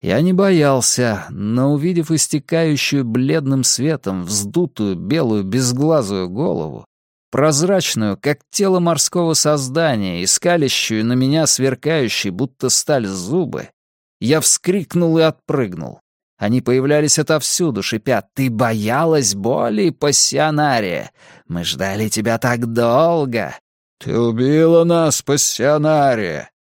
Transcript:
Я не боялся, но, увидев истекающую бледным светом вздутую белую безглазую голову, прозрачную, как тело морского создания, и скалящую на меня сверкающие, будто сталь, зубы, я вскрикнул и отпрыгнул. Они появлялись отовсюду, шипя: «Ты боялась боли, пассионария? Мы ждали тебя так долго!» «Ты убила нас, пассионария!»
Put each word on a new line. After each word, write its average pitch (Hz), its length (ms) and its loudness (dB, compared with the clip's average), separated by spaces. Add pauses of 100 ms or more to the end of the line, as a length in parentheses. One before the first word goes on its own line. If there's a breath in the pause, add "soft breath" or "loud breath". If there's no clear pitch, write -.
Я 95 180 0
не 185 120 2
боялся, 139 960 2
но, 117 420 0
увидев 165 380 0
истекающую 151 920 0
бледным 135 600 0
светом 120 600 -2
вздутую 101 720 -2
белую 107 480 -2
безглазую 123 880 0
голову, 87 560 -4 (460)
прозрачную, 147 920 0
как - 200 -2 (100)
тело 196 280 2
морского 170 540 0
создания, 135 880 0
и 92 60 -2
скалящую 139 760 0
на 120 100 2
меня 135 340 2
сверкающие, 131 840 0
будто 127 380 -4
сталь, 123 380 0
зубы, 95 640 -4 (500)
я 143 220 2
вскрикнул 175 760 0
и 160 60 4
отпрыгнул. 104 800 -4 (360)
Они 110 240 0
появлялись 139 560 2
отовсюду, 151 640 -2
шипя: 110 420 -2 (100)
«Ты 135 160 0
боялась 117 840 0
боли, 127 560 0
пассионария? 139 1200 0 (360 loud breath)
Мы 85 160 -6
ждали 95 460 -4
тебя 113 280 -2
так 120 340 -2
долго!» 120 840 0 (420)
«Ты - 180 -4
убила 143 680 4
нас, 165 400 2
пассионария!» 139 1300 0 (120)